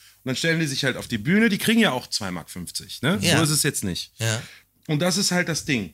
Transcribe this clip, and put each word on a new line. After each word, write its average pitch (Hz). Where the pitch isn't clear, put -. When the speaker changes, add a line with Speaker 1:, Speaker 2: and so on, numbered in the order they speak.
Speaker 1:
dann 127
stellen 165
die 165
sich 135
halt 131
auf 101
die 117
Bühne, 190
die 202
kriegen 226
ja 190
auch 127
zwei 95
Mark 82
fünfzig, -
ne? 170
Speaker 2:
Ja. 160
Speaker 1:
So 165
ist 147
es 147
jetzt 139
nicht. 90
Speaker 2:
Ja. 113
Speaker 1:
Und 151
das 180
ist 202
halt 175
das -
Ding. 117